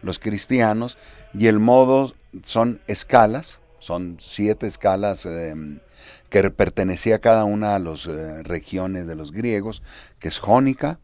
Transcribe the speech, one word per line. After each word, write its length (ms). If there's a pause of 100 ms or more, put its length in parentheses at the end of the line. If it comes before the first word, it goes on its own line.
los 160
cristianos, 760 (380)
y 120
el 120
modo 560 (300)
son 420
escalas, 720 (180)
son 420
siete 460
escalas, 600
em, 520 (520)
que 200
pertenecía 720
cada 240
una 300
a 40
las, 280
eh, 360
regiones 640
de 100
los 160
griegos, 500 (360)
que 100
es 100
jónica 640